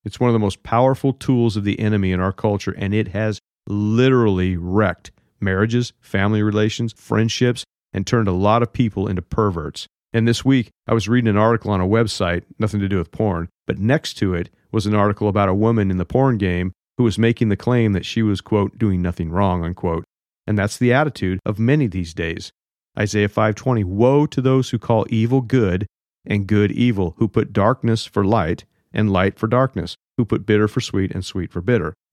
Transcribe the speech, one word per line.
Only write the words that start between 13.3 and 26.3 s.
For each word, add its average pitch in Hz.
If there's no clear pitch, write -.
but -
next 123
to 95
it 87
was 107
an 104
article 104
about 101
a 95
woman 104
in 92
the 90
porn 127
game 90
who 123
was 107
making 113
the 101
claim 117
that 90
she -
was, 104
quote, 101
"doing 92
nothing 87
wrong," 90
unquote. 82
And 107
that's 98
the 123
attitude 120
of 101
many 131
these 87
days. 82
Isaiah 104
five 107
twenty, 117
"Woe 123
to 147
those 131
who 117
call 110
evil 117
good 101
and 101